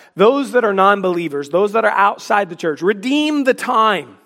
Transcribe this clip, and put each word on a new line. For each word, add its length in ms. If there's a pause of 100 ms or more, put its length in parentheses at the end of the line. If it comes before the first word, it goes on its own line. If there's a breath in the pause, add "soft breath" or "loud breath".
(140 loud breath)
those 380
that 120
are 80
non-believers, 800
those 220
that 120
are 60
outside 600
the 40
church. 280
"Redeem 600
the 100
time. 720